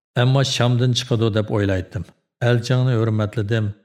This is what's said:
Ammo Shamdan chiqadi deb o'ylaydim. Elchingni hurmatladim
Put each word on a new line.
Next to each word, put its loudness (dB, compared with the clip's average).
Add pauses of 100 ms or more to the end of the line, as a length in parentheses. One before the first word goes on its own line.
(160)
Ammo 2
Shamdan 2
chiqadi 0
deb -2
o'ylaydim. -2 (400)
Elchingni 0
hurmatladim -2 (200)